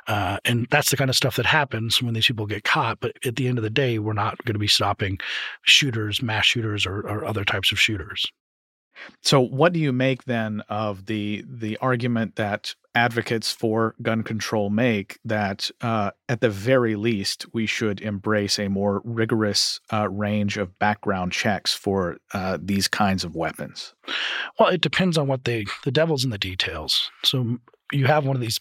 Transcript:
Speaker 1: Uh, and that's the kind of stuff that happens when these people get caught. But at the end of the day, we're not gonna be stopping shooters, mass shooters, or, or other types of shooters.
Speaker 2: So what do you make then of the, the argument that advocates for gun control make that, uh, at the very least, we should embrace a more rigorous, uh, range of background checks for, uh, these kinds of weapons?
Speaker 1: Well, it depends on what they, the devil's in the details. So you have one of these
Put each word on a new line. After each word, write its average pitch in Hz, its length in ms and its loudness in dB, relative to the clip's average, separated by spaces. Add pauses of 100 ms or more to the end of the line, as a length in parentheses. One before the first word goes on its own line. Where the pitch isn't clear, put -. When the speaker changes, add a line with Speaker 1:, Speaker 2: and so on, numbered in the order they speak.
Speaker 1:
Uh, 101 380 0
and 120 260 2
that's 147 200 2
the 135 40 2
kind 135 140 2
of 123 60 0
stuff - 200 2
that 117 100 2
happens 120 560 0
when 120 120 0
these 113 140 2
people 110 180 0
get 104 180 -4
caught. 117 380 0
But - 240 -4
at 120 100 -2
the 123 140 0
end 123 80 0
of 110 80 0
the 107 40 -2
day, 120 300 2
we're 107 140 0
not 104 320 -2
gonna 104 140 0
be 104 80 0
stopping 98 520 0 (440)
shooters, 110 580 2
mass 107 240 0
shooters, 107 400 0
or, 98 140 -4
or 104 260 -4
other 98 180 -2
types 98 300 0
of 101 60 0
shooters. - 460 0 (960)
Speaker 2:
So 143 200 6
what 135 320 4
do 165 60 0
you 147 120 2
make 127 340 0
then 110 440 -2
of 104 380 -4
the, 104 420 -4
the 113 280 -8
argument 120 600 0
that 104 380 -4 (180)
advocates 117 580 2
for 113 520 0
gun 113 180 0
control 107 480 -2
make 107 560 0
that, 104 460 -2 (100)
uh, 110 300 0 (180)
at 120 120 -2
the 123 100 4
very 113 440 2
least, 104 580 -2
we 113 120 -2
should 104 360 -2
embrace 104 580 0
a 101 80 -2
more 98 360 0
rigorous, 113 760 0 (120)
uh, 107 180 0
range 104 480 0
of 95 200 -4
background 98 540 0
checks - 420 0
for, 98 440 -2 (180)
uh, 92 260 -2
these 95 260 0
kinds 95 360 2
of 82 120 -8
weapons? - 600 -8 (640)
Speaker 1:
Well, 196 100 6
it 170 120 0
depends 170 360 2
on 147 80 2
what 131 200 0
they, 117 200 -2 (180)
the 139 80 0
devil's 151 320 2
in 131 60 0
the 107 80 -2
details. 92 720 -2 (140)
So 123 340 2 (340)
you 139 140 2
have 147 220 4
one 135 80 0
of 123 80 -2
these 113 180 -2